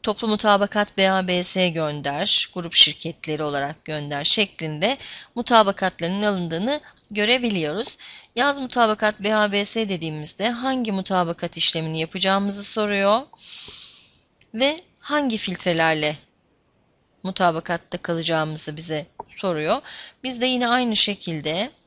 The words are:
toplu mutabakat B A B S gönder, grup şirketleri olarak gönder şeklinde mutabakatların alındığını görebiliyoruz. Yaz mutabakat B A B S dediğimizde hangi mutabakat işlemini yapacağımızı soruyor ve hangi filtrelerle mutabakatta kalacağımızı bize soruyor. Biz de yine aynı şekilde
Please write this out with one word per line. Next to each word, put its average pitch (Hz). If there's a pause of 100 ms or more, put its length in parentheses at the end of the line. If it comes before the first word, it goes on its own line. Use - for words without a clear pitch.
toplu 220
mutabakat 208
B 190
A 190
B 180
S 180
gönder, 151
grup 170
şirketleri 156
olarak 143
gönder 147
şeklinde 175 (380)
mutabakatların 196
alındığını 196 (300)
görebiliyoruz. 208 (380)
Yaz 277
mutabakat 220
B 208
A 208
B 208
S 220
dediğimizde 160
hangi 247
mutabakat 180
işlemini 160
yapacağımızı 196
soruyor 208 (1300)
ve 277 (200)
hangi 277
filtrelerle 165 (1080)
mutabakatta 175
kalacağımızı 160
bize 156 (220)
soruyor. 175 (420)
Biz 254
de 254
yine 247
aynı 240
şekilde 185 (160)